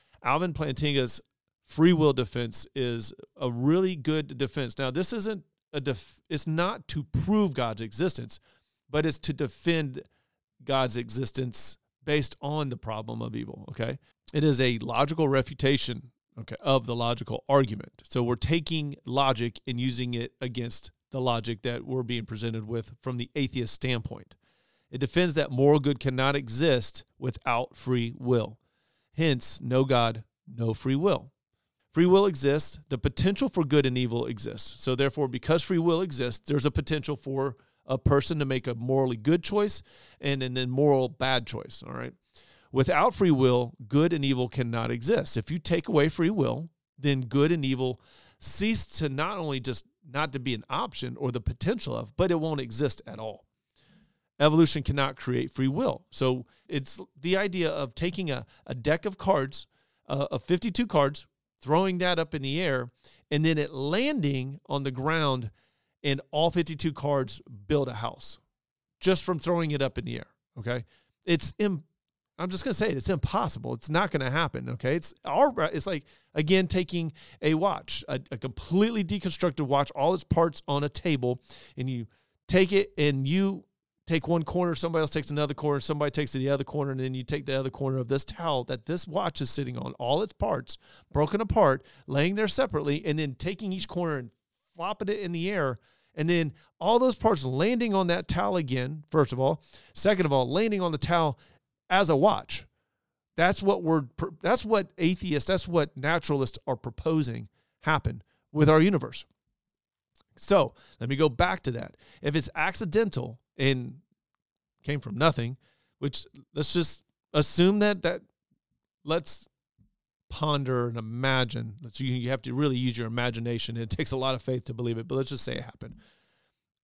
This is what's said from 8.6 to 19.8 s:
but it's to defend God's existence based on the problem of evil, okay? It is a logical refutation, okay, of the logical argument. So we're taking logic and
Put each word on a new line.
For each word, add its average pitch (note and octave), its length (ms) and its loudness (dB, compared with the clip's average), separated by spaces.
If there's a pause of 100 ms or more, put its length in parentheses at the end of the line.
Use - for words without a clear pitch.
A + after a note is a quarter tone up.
but D3+ 160 2
it's D3+ 140 0
to - 120 -4
defend D3 720 -2 (600)
God's C3 360 0
existence A#2+ 800 -4 (260)
based D3 380 0
on D3 260 -2
the A#2+ 80 -6
problem A2 460 -8
of A#2 120 -6
evil, A#2 360 -10
okay? A#2+ 280 -6 (360)
It D3+ 100 2
is C#3 160 6
a B2 200 4
logical C#3+ 460 2
refutation, C3 840 0 (280)
okay, A#2+ 220 -12
of C3+ 240 2
the A#2+ 100 -4
logical A#2+ 540 -4
argument. B2+ 560 2
So - 180 0
we're A#2+ 140 2
taking D3+ 600 -2 (100)
logic B2 600 0
and A#2+ 140 -4